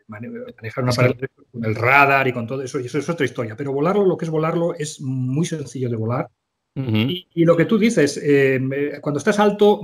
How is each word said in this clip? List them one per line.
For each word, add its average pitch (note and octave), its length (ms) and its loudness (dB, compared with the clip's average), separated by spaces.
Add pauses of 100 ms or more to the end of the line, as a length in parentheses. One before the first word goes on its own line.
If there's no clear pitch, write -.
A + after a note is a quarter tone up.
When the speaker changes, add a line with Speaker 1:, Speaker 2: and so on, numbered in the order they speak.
Speaker 1:
mane-, A2 200 -14 (280)
manejar A2+ 260 -6
un B2+ 60 0
Speaker 2:
Es B2 80 0
que B2+ 80 -4
Speaker 1:
aparato - 220 -6 (220)
con A#2 140 -10
el A2 120 -4
radar C3+ 520 4
y B2 60 -2
con A#2+ 120 -6
todo C3+ 160 -8
eso, C3 200 -8
y A#2+ 60 -8
eso D3 120 -4
es - 80 -6
otra E3 180 0
historia, A2+ 300 -6
pero C#3 160 -6
volarlo, F#3 340 0
lo E3+ 120 2
que E3+ 80 -6
es D#3+ 60 -4
volarlo, E3 440 -2
es D3+ 240 -10
muy C3 460 -2
sencillo C3+ 440 -6
de A#2+ 60 -4
volar. A#2 340 -4 (460)
Speaker 2:
Ujú. B2 220 -2
Speaker 1:
Y, C#3 360 -2
y E3 120 4
lo E3+ 100 6
que E3+ 80 4
tú G#3 140 2
dices, F#3 400 2
eh, C#3 400 4
eh, C3+ 440 -4
cuando C#3+ 180 -2
estás G3+ 200 0
alto G#3 440 4